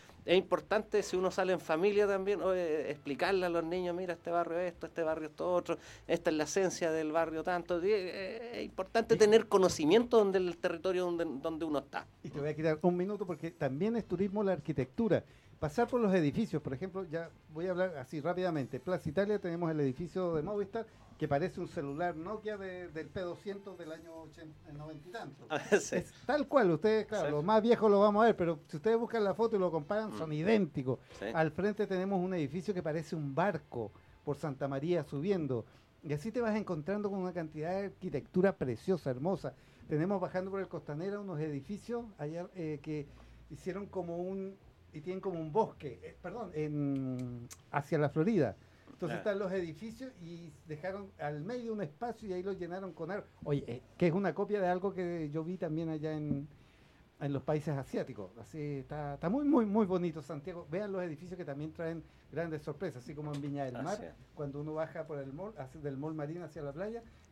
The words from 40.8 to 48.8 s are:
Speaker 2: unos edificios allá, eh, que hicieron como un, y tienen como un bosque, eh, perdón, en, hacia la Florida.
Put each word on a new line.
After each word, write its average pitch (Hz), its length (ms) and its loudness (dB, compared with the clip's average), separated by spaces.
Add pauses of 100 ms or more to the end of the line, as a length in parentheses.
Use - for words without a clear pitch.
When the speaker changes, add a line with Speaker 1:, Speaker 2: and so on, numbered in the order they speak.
Speaker 2:
unos 185 220 -6
edificios 202 640 -6 (140)
allá, 160 360 -6
eh, 156 280 -6
que 151 240 -6 (420)
hicieron 185 380 -8
como 170 320 -6
un, 190 360 -6 (380)
y 156 100 -12
tienen 185 180 -6
como 185 180 -4
un 160 140 -6
bosque, 156 500 -2
eh, - 200 -16
perdón, 185 320 -8
en, 135 920 -2 (240)
hacia 143 280 -2
la 147 100 2
Florida. 160 480 2 (340)